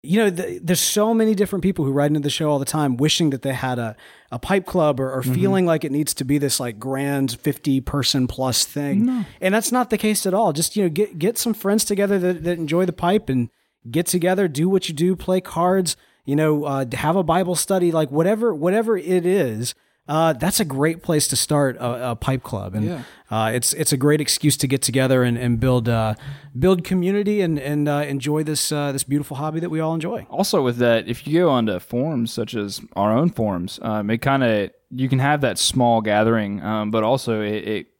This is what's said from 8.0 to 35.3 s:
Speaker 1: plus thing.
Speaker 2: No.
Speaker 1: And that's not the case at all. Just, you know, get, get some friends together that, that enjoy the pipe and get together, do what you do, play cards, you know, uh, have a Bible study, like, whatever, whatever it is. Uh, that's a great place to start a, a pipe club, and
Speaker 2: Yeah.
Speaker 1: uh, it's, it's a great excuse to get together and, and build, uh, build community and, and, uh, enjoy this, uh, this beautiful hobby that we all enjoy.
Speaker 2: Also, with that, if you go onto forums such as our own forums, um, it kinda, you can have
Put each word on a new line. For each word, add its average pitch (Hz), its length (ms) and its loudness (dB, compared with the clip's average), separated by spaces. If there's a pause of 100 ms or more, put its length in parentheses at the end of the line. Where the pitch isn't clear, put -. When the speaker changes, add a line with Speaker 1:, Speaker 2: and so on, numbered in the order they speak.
Speaker 1:
plus - 360 -2
thing. 147 420 0
Speaker 2:
No. 247 180 0 (160)
Speaker 1:
And 185 120 0
that's 220 200 0
not 247 180 0
the 220 80 0
case 214 260 0
at 185 100 2
all. 202 180 2
Just, - 240 -2
you 208 80 2
know, 175 40 2
get, 170 300 -2
get 196 180 0
some 233 180 -2
friends 208 300 0
together 202 360 0
that, 175 240 0
that 175 140 -2
enjoy 165 280 0
the 175 60 -2
pipe 202 360 0
and 123 200 0 (420)
get 160 160 -2
together, 185 400 2
do 156 220 0
what 190 200 0
you 165 60 -8
do, 175 220 0
play 185 240 -2
cards, 180 560 0 (280)
you 139 120 -2
know, 151 280 2
uh, 139 280 -2
have 156 240 0
a 190 80 2
Bible 175 320 0
study, 180 340 0
like, 156 220 0
whatever, 202 420 2
whatever 202 420 0
it 175 300 0
is. 123 480 0 (340)
Uh, 160 240 2
that's 151 260 -2
a 220 60 0
great 151 360 -2
place 151 280 0
to 131 80 -2
start 143 400 0
a, 123 340 -4
a 113 60 -4
pipe 135 260 -2
club, 95 320 -8
and 107 100 0
Speaker 2:
Yeah. 175 180 -4 (280)
Speaker 1:
uh, 110 240 0
it's, 120 200 0
it's 156 180 0
a 143 40 2
great 147 240 2
excuse 147 360 0
to - 100 -2
get 131 160 0
together 131 400 2
and, 120 160 2
and 120 220 0
build, 123 280 2
uh, 110 260 0 (440)
build 180 240 4
community 196 580 0
and, 165 160 2
and, 147 320 0
uh, 147 200 0
enjoy 143 340 -2
this, 151 300 -2
uh, 147 180 -2
this 135 140 -4
beautiful 143 320 -2
hobby 156 240 -4
that 170 100 -6
we 156 80 -4
all 160 160 -2
enjoy. 170 340 -6
Speaker 2:
Also, 190 320 2
with 123 180 0
that, 117 280 4
if 113 180 -6
you 156 180 2
go 170 80 6
onto 113 280 2
forums 120 540 -4
such 117 240 -6
as 101 240 -6 (160)
our 104 200 2
own 160 140 2
forums, 98 520 -4
um, 107 280 -2
it 117 100 0
kinda, 117 500 0 (200)
you 131 180 -2
can 131 120 2
have 147 220 2